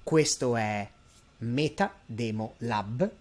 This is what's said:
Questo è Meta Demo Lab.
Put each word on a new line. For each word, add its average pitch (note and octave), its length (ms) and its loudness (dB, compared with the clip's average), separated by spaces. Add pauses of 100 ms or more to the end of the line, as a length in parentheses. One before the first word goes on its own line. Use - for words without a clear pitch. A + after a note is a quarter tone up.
Questo C#3+ 540 2
è G#2+ 340 -2 (480)
Meta A#2+ 560 0 (100)
Demo A2 540 -4
Lab. A#2 500 -2 (140)